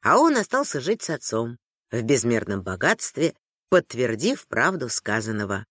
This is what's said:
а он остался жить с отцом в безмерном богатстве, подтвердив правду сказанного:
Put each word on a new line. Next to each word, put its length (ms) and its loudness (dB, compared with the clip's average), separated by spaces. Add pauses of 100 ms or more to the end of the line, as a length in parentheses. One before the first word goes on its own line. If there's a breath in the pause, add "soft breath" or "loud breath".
а 160 4
он 180 4
остался 440 -2
жить 220 -2
с 80 -4
отцом 480 -6 (340)
в 100 -2
безмерном 600 2
богатстве, 720 -2 (320)
подтвердив 800 0
правду 400 0
сказанного: 840 -2